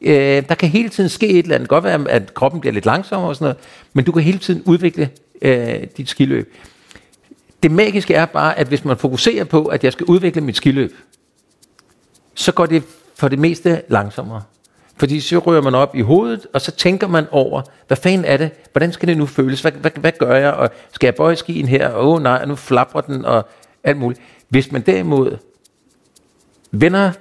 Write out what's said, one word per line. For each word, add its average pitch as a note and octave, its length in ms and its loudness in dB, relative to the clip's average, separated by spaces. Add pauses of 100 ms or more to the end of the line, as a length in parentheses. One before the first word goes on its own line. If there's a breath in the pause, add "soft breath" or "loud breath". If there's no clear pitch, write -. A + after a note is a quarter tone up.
Øh, C#3 480 2
der E3+ 60 0
kan E3 140 0
hele A3 200 0
tiden F#3+ 220 0
ske - 180 -2
et F#3+ 100 4
eller E3 160 0
andet. - 60 0
Det B2 80 -8
kan D#3+ 140 2
godt - 20 -10
være, D#3+ 260 -2
at A2 240 -2
kroppen D3 260 -2
bliver A#2+ 140 -4
lidt G#2 120 -4
langsommere F3+ 420 -2
og C#3+ 80 -6
sådan D3+ 80 -6
noget, B2+ 120 -2 (360 loud breath)
men C3+ 120 0
du E3 80 0
kan D#3+ 100 2
hele F#3 160 0
tiden - 280 -4
udvikle, E3 440 2 (320)
øh, A#2+ 440 0 (100)
dit C3+ 120 -10
skiløb. C3+ 460 -2 (1080 soft breath)
Det D#3+ 80 4
magiske G3 440 0
er D#3+ 120 2
bare, D#3 320 0
at D3 80 -2
hvis C3+ 180 -2
man C3 120 -2
fokuserer D#3 480 -2
på, D#3 220 0
at - 180 -2
jeg B2+ 80 2
skal - 140 -8
udvikle F3 340 2
mit C3+ 160 -4
skiløb, C3 380 0 (1400)
så - 180 0
går E3+ 140 0
det D#3 160 0 (320)
for C#3+ 140 -2
det C3+ 100 0
meste E3 500 0
langsommere. G#2+ 540 -4 (540 soft breath)
Fordi C#3+ 240 -2
så E3+ 180 -2
ryger E3+ 220 2
man C3+ 140 0
op C#3 220 0
i B2+ 40 0
hovedet, G3+ 520 0
og C3+ 80 -2
så E3 100 -6
tænker F#3+ 360 -2
man E3 240 0
over, C#3 320 0 (240 soft breath)
"Hvad C3+ 100 0
fanden F#3 280 0
er C#3+ 120 2
det? D#3 140 -2 (220 soft breath)
Hvordan E3+ 200 0
skal E3+ 160 -4
det E3+ 80 2
nu D3 100 0
føles? C3+ 340 -2
Hvad, D#3+ 120 0
hvad, D3+ 220 -4
hvad D#3 240 0
gør B2+ 180 2
jeg? C#3+ 160 2
Og B2+ 180 0 (220 loud breath)
skal - 140 0
jeg A#2+ 80 2
bøje D#3+ 220 2
skien E3 320 -6
her? C3 280 0
Åh D3+ 260 2
nej, B2+ 220 0
nu C#3+ 120 -6
flaprer C3+ 440 0
den," C3+ 240 -10
og A#2 240 0 (360 soft breath)
alt D3 120 0
muligt. B2 240 -6 (280 soft breath)
Hvis C3+ 240 0
man C3 100 -4
derimod E3+ 540 0 (1300)
vender F3+ 500 2